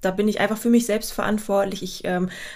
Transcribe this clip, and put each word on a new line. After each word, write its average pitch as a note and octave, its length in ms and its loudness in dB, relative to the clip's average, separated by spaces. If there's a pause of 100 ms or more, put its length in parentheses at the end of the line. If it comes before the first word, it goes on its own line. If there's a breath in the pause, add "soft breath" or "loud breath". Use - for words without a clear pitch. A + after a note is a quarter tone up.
Da F#3+ 100 0
bin G#3 180 2
ich G#3 120 0
einfach G#3 160 0
für A#3 140 0
mich A#3 160 6
selbst G#3+ 260 -2
verantwortlich. G3 680 0
Ich, - 220 -10
ähm, F3+ 260 0 (260 loud breath)